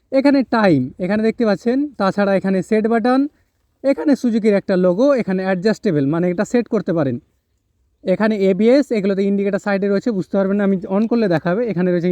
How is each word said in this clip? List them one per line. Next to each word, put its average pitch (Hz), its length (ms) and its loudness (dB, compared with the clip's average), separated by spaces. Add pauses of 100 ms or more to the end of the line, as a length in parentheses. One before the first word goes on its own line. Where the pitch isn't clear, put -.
(180)
এখানে 277 220 4 (160)
টাইম, 185 260 4 (220)
এখানে 208 240 -2
দেখতে 226 220 -2
পাচ্ছেন। 233 280 -2 (220)
তাছাড়া 196 400 0
এখানে 190 180 -2 (120)
সেট 220 220 2
বাটন, 247 300 2 (680)
এখানে 294 220 0 (100)
সুজুকির 220 400 2
একটা 196 140 -2 (100)
লোগো, 185 220 2 (140)
এখানে 190 240 -2
অ্যাডজাস্টেবল, 190 580 -2 (100)
মানে 170 200 0
এটা 202 180 -4
সেট 240 140 0 (100)
করতে 190 240 -4
পারেন। 131 180 -2 (960)
এখানে 214 220 0 (140)
এবিএস, 226 360 4 (120)
এগুলোতে 196 320 0
ইন্ডিকেটর 196 360 -2
সাইডে 202 240 -2
রয়েছে, 202 280 -2
বুঝতে 180 220 -4
পারবেন 196 200 0
না, 202 100 0
আমি 196 80 2 (180)
on 214 160 2
করলে 226 240 0
দেখাবে। 180 260 -2 (100)
এখানে 180 220 0
রয়েছে 175 180 0